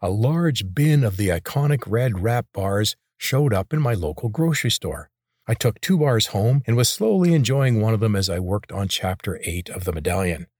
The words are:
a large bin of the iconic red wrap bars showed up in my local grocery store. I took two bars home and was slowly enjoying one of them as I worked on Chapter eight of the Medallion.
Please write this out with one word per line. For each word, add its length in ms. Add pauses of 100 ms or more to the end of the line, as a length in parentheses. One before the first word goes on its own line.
a 100
large 640
bin 280
of 140
the 120
iconic 580
red 360
wrap 300
bars 420 (220)
showed 380
up 180
in 80
my 140
local 340
grocery 420
store. 380 (380)
I 80
took 260
two 180
bars 280
home 400
and 100
was 120
slowly 440
enjoying 480
one 140
of 60
them 140
as 140
I 100
worked 320
on 180
Chapter 560
eight 260
of 140
the 80
Medallion. 540 (140)